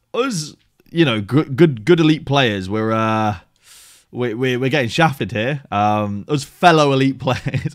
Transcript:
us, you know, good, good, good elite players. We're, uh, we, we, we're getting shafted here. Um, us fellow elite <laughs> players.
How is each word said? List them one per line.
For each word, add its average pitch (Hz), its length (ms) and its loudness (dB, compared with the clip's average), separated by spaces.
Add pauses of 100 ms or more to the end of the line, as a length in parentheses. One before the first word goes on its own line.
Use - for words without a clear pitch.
(120)
us, 220 440 -6 (340)
you 165 160 2
know, 110 160 0
good, 127 340 0
good, 120 300 4
good 170 140 4
elite 156 260 2
players. 113 420 0
We're, 110 240 -2
uh, 110 460 0 (760)
we, 120 220 -4
we, 127 220 -2
we're 131 140 -2
getting 127 200 0
shafted 131 440 -2
here. 131 280 -4 (100)
Um, 104 580 -2
us 143 140 -2
fellow 156 500 2
elite 135 260 0
<laughs> - 0 -
players. - 560 -4